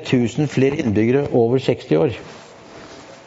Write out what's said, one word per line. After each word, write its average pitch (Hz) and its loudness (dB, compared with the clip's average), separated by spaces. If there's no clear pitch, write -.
tusen 135 0
flere 135 0
innbyggere 123 2
over 120 2
seksti - 0
år, 143 0